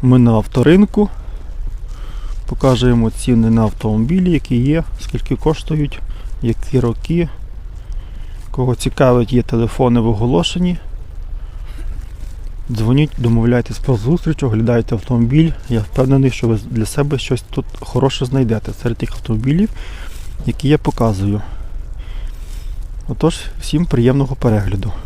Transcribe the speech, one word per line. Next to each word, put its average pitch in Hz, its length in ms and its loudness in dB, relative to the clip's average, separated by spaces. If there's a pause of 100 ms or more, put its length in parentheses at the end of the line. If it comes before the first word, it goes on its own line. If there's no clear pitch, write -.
Ми 127 180 8
на 117 120 6
авторинку. 165 760 4 (1400)
Покажемо 120 680 4
ціни 113 380 2
на 113 120 4
автомобілі, 117 720 2
які 135 260 0
є, 147 260 2 (180)
скільки - 340 -2
коштують, 151 640 -2 (420)
які 117 380 0
роки. 135 500 0 (1200)
Кого 127 240 0
цікавить, 123 580 2
є 120 100 4
телефони 120 560 2
в 113 80 2
оголошенні. 165 680 0 (1900)
Дзвоніть, 120 460 2
домовляйтесь 117 640 2
про 131 160 0
зустріч, 147 480 0
оглядайте 117 520 2
автомобіль. 127 560 2 (180)
Я 117 100 2
впевнений, 131 520 2
що - 160 -2
ви 113 180 2
для 113 200 -2
себе 143 340 0
щось - 220 -2
тут - 240 -6 (140)
хороше 131 460 0
знайдете 123 480 0
серед 117 240 -4
тих - 140 -4
автомобілів, 135 580 0 (760)
які 127 220 -2
я 147 100 6
показую. 104 640 0 (1700)
Отож, 156 320 0 (220)
всім 165 240 0
приємного 131 500 2
перегляду. 98 580 0 (120)